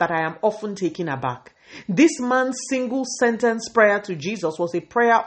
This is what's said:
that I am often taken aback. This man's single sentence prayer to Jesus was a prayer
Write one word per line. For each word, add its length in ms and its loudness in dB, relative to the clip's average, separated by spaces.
that 100 2
I 120 0
am 200 -4
often 320 -2
taken 340 -4
aback. 460 -6
This 300 4
man's 380 0
single 340 -2
sentence 500 0
prayer 320 4
to 160 -6
Jesus 420 -4
was 160 -2
a 60 -2
prayer 460 2